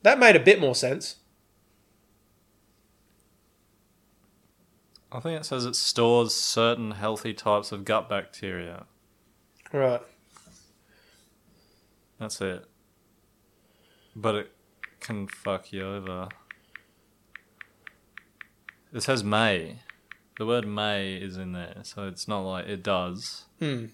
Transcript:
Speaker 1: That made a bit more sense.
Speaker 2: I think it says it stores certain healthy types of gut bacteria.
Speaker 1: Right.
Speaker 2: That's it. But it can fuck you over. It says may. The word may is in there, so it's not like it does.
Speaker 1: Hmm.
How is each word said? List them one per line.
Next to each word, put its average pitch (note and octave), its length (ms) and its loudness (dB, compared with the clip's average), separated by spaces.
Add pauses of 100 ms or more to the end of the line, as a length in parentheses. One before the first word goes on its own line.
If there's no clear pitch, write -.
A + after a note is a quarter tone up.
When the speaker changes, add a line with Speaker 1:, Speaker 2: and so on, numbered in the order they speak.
Speaker 1:
That B3+ 160 8
made A3+ 200 10
a - 20 10
bit F#3 220 8
more C3 120 4
sense. - 440 -2 (4000)
Speaker 2:
I B2 80 -8
think D#3+ 200 -6
it D3+ 60 -12
says B2+ 200 -4
it B2 100 -6
stores A#2 580 4
certain A#2 580 0
healthy G#2 420 -4
types G#2 380 0
of G2 140 -10
gut G#2+ 240 0
bacteria. F#2 760 -8 (840)
Speaker 1:
Right. C3 300 0 (2250)
Speaker 2:
That's A2 220 -10
it. F#2 240 -6 (1500)
But A2 200 0
it G#2 160 -6 (500)
can G2+ 260 -8
fuck - 460 -8
you F#2+ 120 -8
over. F#2+ 440 -10 (2750)
It A#2+ 100 -6
says B2+ 200 0
may. G#2 560 0 (580)
The A2+ 80 -6
word A#2 220 0
may G#2 480 -4
is F#2 220 -10
in F#2 160 -8
there, F2 300 -10
so G2+ 240 -12
it's - 200 -12
not G2+ 140 -4
like F#2+ 260 -6
it F#2+ 160 -8
does. F#2 640 -2 (140)
Speaker 1:
Hmm. C3 340 -4